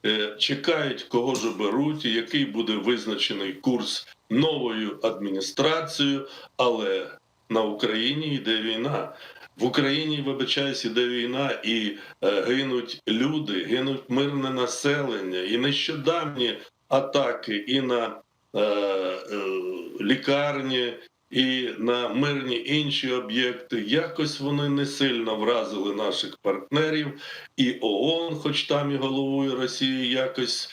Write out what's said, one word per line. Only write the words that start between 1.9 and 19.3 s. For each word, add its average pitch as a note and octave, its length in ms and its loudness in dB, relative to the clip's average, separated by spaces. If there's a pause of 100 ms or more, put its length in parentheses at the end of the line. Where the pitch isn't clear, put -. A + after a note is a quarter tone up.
і A2+ 80 0
який B2 320 0
буде A2 280 -2
визначений G#2 800 0
курс A#2 560 -2 (220)
новою A#2+ 720 2
адміністрацією, C#3 1300 0 (280)
але G#2 540 2 (380)
на A2 140 2
Україні A#2+ 720 0
йде A2+ 260 0
війна. A2+ 520 -2 (460)
В A#2 60 2
Україні, C#3+ 600 2
вибачаюсь, C3+ 580 0
іде A#2+ 240 2
війна, B2 420 0 (140)
і, A2 280 2 (320)
е, G2 160 4
гинуть B2+ 680 0
люди, D3+ 560 0
гинуть C3+ 440 0
мирне C3+ 420 0
населення, B2 920 0
і G#2 180 0
нещодавні C#3+ 1000 0 (300)
атаки C3 680 0
і B2+ 240 0
на, A#2+ 360 0 (400)
е, G2+ 40 2
е, G2 560 2 (840)